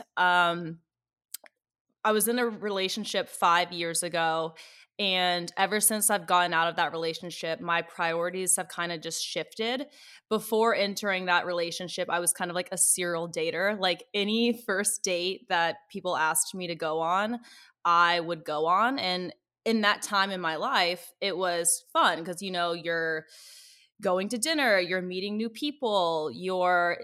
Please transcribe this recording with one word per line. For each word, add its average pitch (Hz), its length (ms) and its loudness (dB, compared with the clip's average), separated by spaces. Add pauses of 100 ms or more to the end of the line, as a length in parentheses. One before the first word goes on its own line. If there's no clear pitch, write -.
(180)
Um, 175 600 2 (1200)
I 214 100 2
was 214 140 2
in 240 120 0
a 240 80 2
relationship 196 800 -4
five 180 420 2
years 170 300 -4
ago, 165 540 -2 (420)
and 180 580 0
ever 196 240 2
since 214 300 2
I've 196 160 0
gotten 180 260 4
out 165 160 4
of 170 100 -4
that 160 160 0
relationship, 165 680 -6
my 170 220 0
priorities 175 720 -2
have 180 140 -4
kinda 175 280 -6
just 160 260 -8
shifted. 226 600 -4 (440)
Before 220 440 2
entering 196 520 0
that 175 200 2
relationship, 175 640 -4
I 170 100 0
was 175 140 0
kind 180 160 -4
of 170 60 -6
like 180 160 -2
a 185 60 -4
serial 170 520 0
dater. 170 500 -2
Like, 180 260 0 (100)
any 220 360 2
first 208 520 -2
date 185 460 -2
that 170 260 2 (160)
people 175 260 -4
asked 160 380 0
me 180 100 -6
to 170 100 -4
go 160 260 -2
on, 202 380 0 (460)
I 175 340 6
would 165 240 -4
go 151 220 0
on. 214 320 4
And 180 340 -2 (320)
in 226 180 2
that 208 200 4
time 196 300 0
in 185 100 -4
my 160 140 -2
life, 180 640 -2
it 190 160 -2
was 175 560 0
fun 180 320 2
'cause, 175 160 -8
you 196 80 -8
know, 175 240 -2
you're 165 540 -4 (760)
going 190 260 0
to 233 120 -4
dinner, 269 400 2
you're 180 200 0
meeting 185 380 -4
new 226 100 -2
people, 202 840 0
you're 180 720 2